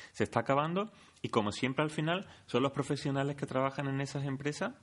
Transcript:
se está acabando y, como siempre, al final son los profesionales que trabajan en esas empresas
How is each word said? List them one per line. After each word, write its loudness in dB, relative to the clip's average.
se 0
está 2
acabando 2
y, -4
como 4
siempre, 0
al 2
final -2
son 2
los 4
profesionales -2
que -6
trabajan 0
en -2
esas -4
empresas -4